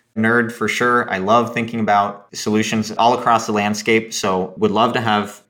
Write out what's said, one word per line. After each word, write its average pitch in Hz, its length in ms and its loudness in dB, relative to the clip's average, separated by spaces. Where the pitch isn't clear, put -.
nerd 113 360 2
for 107 160 -4
sure. 120 420 0
I 95 80 -4
love 113 360 2
thinking 117 260 -4
about 104 560 0
solutions 107 560 -2
all 120 260 2
across 117 280 2
the 113 60 -2
landscape. 107 600 0
So 92 440 -2
would 104 140 2
love 113 220 2
to 127 80 -2
have 104 500 -2